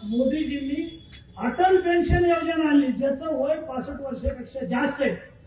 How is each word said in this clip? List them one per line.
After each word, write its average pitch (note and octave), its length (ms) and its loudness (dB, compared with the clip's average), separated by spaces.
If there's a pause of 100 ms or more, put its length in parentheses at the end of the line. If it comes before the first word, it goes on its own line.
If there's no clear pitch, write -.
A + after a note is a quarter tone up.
मोदीजींनी C#4 1000 -2 (340)
अटल F4+ 400 4
पेन्शन F4 480 4
योजना E4 440 2
आणली, C#4+ 180 6
ज्याचं C4+ 560 -2
वय D4+ 120 0
पासष्ट C#4 460 -8
वर्षापेक्षा C4 640 -6
जास्त C#4 360 -2
आहे, A#3+ 100 2 (360)